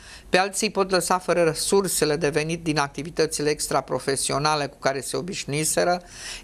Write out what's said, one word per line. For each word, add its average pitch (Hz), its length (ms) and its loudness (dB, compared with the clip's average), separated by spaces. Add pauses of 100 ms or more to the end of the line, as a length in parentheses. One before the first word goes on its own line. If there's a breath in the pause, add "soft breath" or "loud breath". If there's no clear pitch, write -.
(280 loud breath)
pe 180 100 4
alții 196 320 0
pot 190 200 0
lăsa 180 280 2
fără 175 240 2
resursele 160 720 2
de 151 120 2
venit 160 340 -2
din 156 160 0
activitățile 147 720 -2
extraprofesionale 143 1160 -2
cu - 120 -12
care 139 220 -2
se - 160 -6
obișnuiseră, 175 840 0 (400 loud breath)